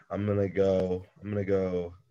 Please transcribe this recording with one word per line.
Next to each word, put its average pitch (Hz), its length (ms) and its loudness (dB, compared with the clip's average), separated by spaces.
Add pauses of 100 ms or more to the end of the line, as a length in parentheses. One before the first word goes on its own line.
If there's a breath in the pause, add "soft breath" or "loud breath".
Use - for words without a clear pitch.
I'm 98 160 -4
gonna 101 240 2
go, 92 560 2 (160)
I'm 101 80 -10
gonna 104 160 -2
go 92 480 0 (160)